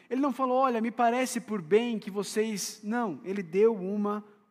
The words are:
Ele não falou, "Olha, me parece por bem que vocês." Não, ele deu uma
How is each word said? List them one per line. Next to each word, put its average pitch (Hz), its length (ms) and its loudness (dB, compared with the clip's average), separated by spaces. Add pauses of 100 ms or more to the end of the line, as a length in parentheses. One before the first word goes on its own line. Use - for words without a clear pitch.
Ele 254 120 -2
não 277 120 2
falou, 254 260 0
"Olha, 254 220 2
me 226 120 -2
parece 247 480 0
por 214 200 -6
bem 214 380 2
que 196 120 -10
vocês." 202 720 -4
Não, 214 420 -4
ele 196 180 -4
deu 196 320 4
uma 202 500 -2 (260)